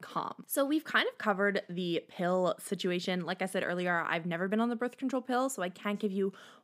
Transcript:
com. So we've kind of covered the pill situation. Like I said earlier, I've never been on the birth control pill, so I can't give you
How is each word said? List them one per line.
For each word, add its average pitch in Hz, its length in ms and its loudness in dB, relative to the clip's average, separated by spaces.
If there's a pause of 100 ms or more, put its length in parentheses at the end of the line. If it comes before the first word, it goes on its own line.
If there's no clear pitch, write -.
com. - 460 -6
So 277 180 2
we've 302 200 2
kind 240 220 2
of 508 120 -6
covered 196 500 2
the 175 400 -2
pill 180 500 2
situation. 180 680 -2
Like 185 160 -2
I 190 40 -2
said 185 180 -2
earlier, 175 440 0
I've 170 180 -2
never 175 220 -2
been 214 120 2
on 233 100 2
the 240 60 -2
birth 240 200 -4
control 262 260 -2
pill, 262 280 0
so 202 120 -4
I 180 60 0
can't 202 320 -4
give 208 120 0
you 196 200 0 (320)